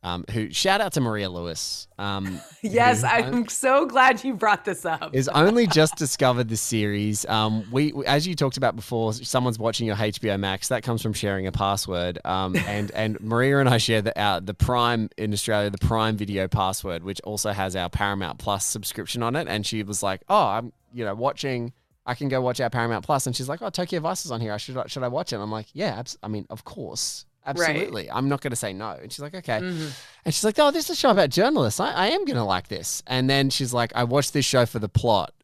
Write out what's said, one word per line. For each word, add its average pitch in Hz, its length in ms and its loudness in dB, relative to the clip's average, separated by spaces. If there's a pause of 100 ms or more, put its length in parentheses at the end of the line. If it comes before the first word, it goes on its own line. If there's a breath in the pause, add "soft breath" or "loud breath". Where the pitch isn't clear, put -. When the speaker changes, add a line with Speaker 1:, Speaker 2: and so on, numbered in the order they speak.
Speaker 1:
um, 87 280 -6
who, 107 200 -2
shout 196 300 2
out 196 120 -2
to 147 80 2
Maria 107 280 0
Lewis, 87 580 -8 (100)
um, 98 420 -4 (120)
Speaker 2:
<laughs> - 100 -20
Yes, 233 400 4
Speaker 1:
who - 60 2
Speaker 2:
I'm 233 400 2
so 269 380 2
glad 262 380 4
you 262 100 -2
brought 208 320 2
this 185 200 -4
up. 160 300 -4
Speaker 1:
is 131 140 2
only 214 380 6
just 156 280 6
discovered 127 540 2
this 110 120 -2
series. 104 680 0
Um, 110 440 2
we, 147 220 2
we, 139 120 -6
as 147 220 2
you 180 80 -2
talked 139 220 0
about 123 180 0
before, 113 380 -2
someone's 123 460 0
watching 113 280 -2
your 104 100 0
H 107 240 -2
B 110 100 0
O 98 60 0
Max. 98 320 -2
That 117 140 -2
comes 117 180 -2
from 110 120 -2
sharing 98 340 -2
a 92 60 -4
password. 90 720 0
Um, 92 300 -2
Speaker 2:
<laughs> 82 120 0
Speaker 1:
and, 104 240 -4
and 107 300 -2
Maria 123 380 2
and 135 100 6
I 123 80 6
share 110 240 2
the, 101 180 -2
uh, 98 220 2
the 95 120 -8
Prime 120 640 2
in 107 160 -2
Australia, 104 360 0
the 101 80 -6
Prime 110 400 2
Video 98 320 -2
password, 95 540 -2
which 95 180 -8
also 107 300 -4
has 95 240 -4
our 87 140 -2
Paramount 98 500 -2
Plus 101 260 -2
subscription 113 580 -6
on 117 140 0
it. 160 100 -4
And 104 180 -2
she 110 180 -4
was 101 200 -4
like, 95 260 -2
"Oh, 185 180 4
I'm, 110 240 -2 (220)
you 120 100 -6
know, 104 120 -4
watching." 123 580 -4 (320)
I 123 100 -4
can 143 120 -4
go 131 140 2
watch 127 180 0
our 123 100 0
Paramount 117 360 -2
Plus. 143 220 2
And 123 60 -2
she's 127 140 -6
like, 156 140 -8
"Oh, 220 80 -6
Tokyo 175 320 -4
Vice 180 240 -4
is 151 60 -8
on 113 100 -4
here. 110 100 -4
I 104 60 -4
should, 127 200 -8 (140)
should 131 120 -4
I 123 40 -2
watch - 240 -4
it?" 117 60 -4
I'm 104 120 -6
like, 107 220 -8
"Yeah, 147 260 -4
abs-, 123 240 -10
I 101 60 -10
mean, 107 220 -6
of - 160 -14
course. - 600 -8 (200)
Speaker 2:
Right. 143 140 -4 (100)
Speaker 1:
Absolutely. 131 420 -4
I'm 131 180 0
not 139 120 0
gonna 123 160 -4
say 101 160 -4
no." 104 160 -8 (120)
And 90 80 -16
she's 143 120 -12
like, 147 140 -12
"Okay." 123 260 -2
Speaker 2:
Mm-hmm. 170 260 -6 (380 loud breath)
Speaker 1:
And 160 80 0
she's - 100 -2
like, 214 160 2
"Oh, 294 120 8
this 320 180 -2
is 330 80 -4
a - 20 -6
show 262 120 6
about 180 180 6
journalists. 190 500 2
I, 247 140 0
I 185 140 2
am 339 180 0
gonna 123 200 0
like 92 220 0
this." - 400 -6
And 127 220 2
then 139 200 4
she's 127 240 -2
like, 120 220 0
"I 120 80 2
watched 127 300 2
this 143 120 2
show 123 200 6
for 113 140 -4
the 104 100 -2
plot." 107 440 2 (100)